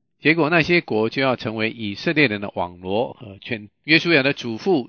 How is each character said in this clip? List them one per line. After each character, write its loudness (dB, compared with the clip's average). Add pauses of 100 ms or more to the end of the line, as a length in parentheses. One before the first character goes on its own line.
(200)
结 4
果 2
那 4
些 2
国 -2
就 -6
要 2
成 -6
为 -2
以 -8
色 -4
列 4
人 -2
的 -8
网 -6
罗 -2
和 -18
圈。 -10 (140)
约 4
书 0
亚 6
的 2
嘱 -6
咐 0